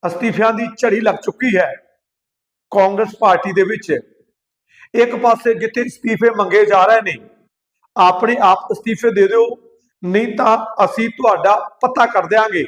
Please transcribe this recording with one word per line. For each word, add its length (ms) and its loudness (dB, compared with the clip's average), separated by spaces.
ਅਸਤੀਫਿਆਂ 500 -2
ਦੀ 140 -6
ਝੜੀ 220 -2
ਲੱਗ 140 0
ਚੁੱਕੀ 420 -4
ਹੈ 160 0
ਕਾਂਗਰਸ 480 0
ਪਾਰਟੀ 320 0
ਦੇ 100 0
ਵਿੱਚ। 300 -4
ਇੱਕ 220 0
ਪਾਸੇ 380 0
ਜਿੱਥੇ 280 -6
ਅਸਤੀਫੇ 480 -2
ਮੰਗੇ 360 2
ਜਾ 180 4
ਰਹੇ 160 4
ਨੇ, 160 -8
ਆਪਣੇ 460 2
ਆਪ 300 2
ਅਸਤੀਫੇ 380 -2
ਦੇ 180 2
ਦਿਓ, 160 2
ਨਹੀਂ 340 -2
ਤਾਂ 200 2
ਅਸੀਂ 240 -4
ਤੁਹਾਡਾ 460 2
ਪਤਾ 240 0
ਕਰ 200 -2
ਦਿਆਂਗੇ। 420 0